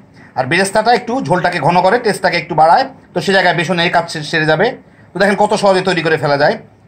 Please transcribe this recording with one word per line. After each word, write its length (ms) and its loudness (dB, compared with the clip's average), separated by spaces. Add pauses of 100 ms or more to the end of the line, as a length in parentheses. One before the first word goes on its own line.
(360)
আর 100 -2
বেরেস্তাটা 480 0
একটু 280 -2
ঝোলটাকে 380 -2
ঘন 220 2
করে, 180 2
টেস্টটাকে 380 -2
একটু 180 -6
বাড়ায়, 300 4 (280)
তো 80 -4
সে 120 -2
জায়গায় 220 2
বেসনের 360 -2
কাজ 200 -2
সে-, 120 -8
সেরে 220 -2
যাবে। 320 0 (360)
তো 60 -6
দেখেন, 160 2
কত 180 0
সহজে 280 2
তৈরি 200 -2
করে 160 0
ফেলা 200 0
যায়। 200 0 (300)